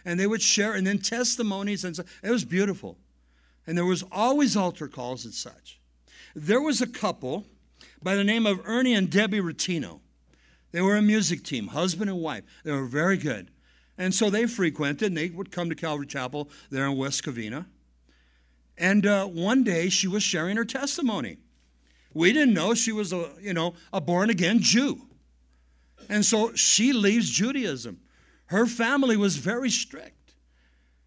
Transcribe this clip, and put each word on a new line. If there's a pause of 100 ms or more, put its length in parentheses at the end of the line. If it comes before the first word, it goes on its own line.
and
they
would
share,
and
then
testimonies,
and
so, (200)
it
was
beautiful. (680)
And
there
was
always
altar
calls
and
such. (520)
There
was
a
couple (560)
by
the
name
of
Ernie
and
Debbie
Rotino. (720)
They
were
a
music
team,
husband
and
wife. (180)
They
were
very
good. (460)
And
so
they
frequented,
and
they
would
come
to
Calvary
Chapel (200)
there
in
West
Covina. (1120)
And,
uh,
one
day
she
was
sharing
her
testimony. (760)
We
didn't
know
she
was
a, (100)
you
know, (180)
a
born-again
Jew. (1080)
And
so
she
leaves
Judaism. (480)
Her
family
was
very
strict. (720)